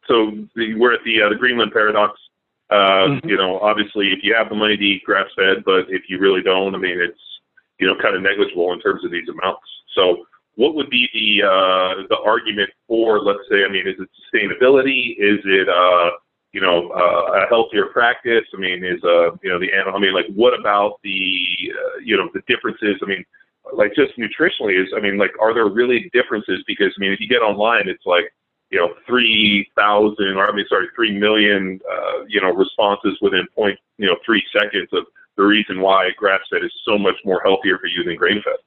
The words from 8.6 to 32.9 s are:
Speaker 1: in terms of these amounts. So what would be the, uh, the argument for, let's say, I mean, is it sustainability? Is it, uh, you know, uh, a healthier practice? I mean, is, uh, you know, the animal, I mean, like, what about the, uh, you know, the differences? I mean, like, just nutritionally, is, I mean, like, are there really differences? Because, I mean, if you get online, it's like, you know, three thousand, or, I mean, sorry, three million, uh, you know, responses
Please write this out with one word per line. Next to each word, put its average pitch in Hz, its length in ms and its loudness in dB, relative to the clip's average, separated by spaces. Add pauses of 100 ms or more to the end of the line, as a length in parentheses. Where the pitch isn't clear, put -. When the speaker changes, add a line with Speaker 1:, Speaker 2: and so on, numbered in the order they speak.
Speaker 1:
in 87 80 -8
terms 92 240 -4
of 85 60 -6
these 85 180 -8
amounts. 87 340 -6 (320)
So 90 300 2 (300)
what 139 200 0
would 139 140 -6
be 123 240 0
the, 104 340 0
uh, 92 640 0
the 107 160 0
argument 104 440 0 (160)
for, 113 360 0
let's 101 180 0 (100)
say, 101 140 2
I 98 80 0
mean, 95 160 -2
is 92 120 -4
it 95 100 -12 (100)
sustainability? 127 1000 0
Is 104 280 2
it, 95 240 2
uh, 87 420 4 (400)
you 95 80 -10
know, 87 320 0
uh, 90 520 2
a 101 40 0
healthier 113 460 0
practice? 120 500 0 (100)
I 98 60 -14
mean, 92 240 -6
is, 87 220 -6
uh, 85 260 4 (100)
you 95 80 -6
know, 87 100 -2
the 92 120 -4
animal, 95 240 -2
I 101 60 -2
mean, 92 120 2
like, 90 220 -2
what 117 240 4
about 101 460 0
the, 92 340 -4 (320)
uh, - 320 -8
you 104 140 0
know, 87 160 0
the 95 160 -6
differences? 104 520 -2
I 101 40 -6
mean, 95 180 -6 (480)
like, 104 240 0
just 135 240 2
nutritionally, 110 640 -2
is, 92 120 -4
I 107 60 -4
mean, 101 180 -2
like, 95 220 0
are 113 140 4
there 110 160 2
really 113 420 0
differences? 104 560 -2
Because, 98 300 0
I - 20 -16
mean, 98 140 0
if 101 80 -6
you 107 80 -10
get 120 120 -4
online, 104 460 0
it's - 180 -10
like, 87 200 2 (440)
you 95 80 -4
know, 85 120 2 (180)
three 110 580 2 (120)
thousand, 104 580 2
or, 101 140 2
I 101 40 -4
mean, 101 140 -4
sorry, 95 260 0
three 107 240 -2
million, 101 640 2 (100)
uh, - 380 -6
you 104 140 0
know, 92 120 2
responses 101 680 0